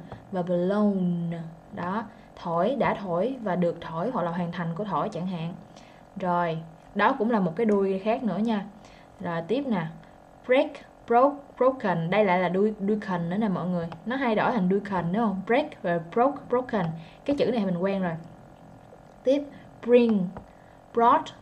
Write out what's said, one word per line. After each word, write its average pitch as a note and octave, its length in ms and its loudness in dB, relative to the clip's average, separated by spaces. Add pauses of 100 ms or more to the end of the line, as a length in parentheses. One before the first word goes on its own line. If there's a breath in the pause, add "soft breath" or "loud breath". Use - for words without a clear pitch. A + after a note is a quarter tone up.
(320 loud breath)
Và F#3 100 -2
blown. F3+ 880 0 (400)
Đó, G3 320 -6 (380 loud breath)
thổi, F3+ 360 0
đã F#3+ 160 2
thổi G3+ 480 -2
và F#3 140 -2
được E3+ 240 2
thổi D#3+ 300 -4
hoặc F3 120 -2
là F3 80 -2
hoàn E3+ 220 -4
thành E3+ 220 -4
của G3+ 100 -4
thổi F3 240 -2
chẳng F3+ 180 -6
hạn. E3+ 280 -6 (640 loud breath)
Rồi, F3 420 0 (360 loud breath)
đó G#3 240 2
cũng A3 120 0
là A3+ 100 2
một F3 160 0
cái A#3 100 0
đuôi G3 320 2
khác A3 240 -2
nữa F#3 160 -2
nha. G#3+ 260 0 (560 loud breath)
Rồi, E3+ 280 -4
tiếp C4+ 180 0
nè. F#3 200 0 (600 loud breath)
Break, C#4+ 240 4 (360)
broke, C4 300 6 (200)
broken. F#3+ 540 0
Đây G#3+ 140 4
lại F#3 140 4
là F3+ 100 2
đuôi, G3+ 300 2
đuôi G#3 200 0 (100)
cần E3+ 220 -2
nữa F#3 60 -2
nè A3 120 0
mọi E3+ 200 -2
người. E3+ 180 -2 (200)
Nó A#3+ 100 -2
hay B3+ 180 0
đổi F#3+ 180 2
thành F#3 160 2
đuôi G3 120 2 (100)
cần F3 220 -2
đúng A3 120 0
không? F#3+ 220 -2
Break D4 360 0
và E3+ 180 0 (120)
broke, C4+ 360 2
broken. G#3 380 0 (380 loud breath)
Cái C#4+ 120 0
chữ B3+ 160 2
này A3+ 120 0
mình F3 140 0
quen F#3+ 240 0
rồi. F3 100 0 (1120)
Tiếp, C#4+ 180 4 (440 loud breath)
bring, A3+ 420 6 (680 loud breath)
brought, B3 320 4 (160)